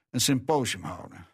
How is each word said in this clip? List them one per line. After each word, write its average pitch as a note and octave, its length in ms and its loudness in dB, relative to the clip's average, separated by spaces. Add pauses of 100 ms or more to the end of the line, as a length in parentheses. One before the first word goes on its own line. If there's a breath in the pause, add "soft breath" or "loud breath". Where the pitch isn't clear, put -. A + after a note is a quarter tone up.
(100)
een B2 100 -2
symposium C3 600 2
houden. - 520 -12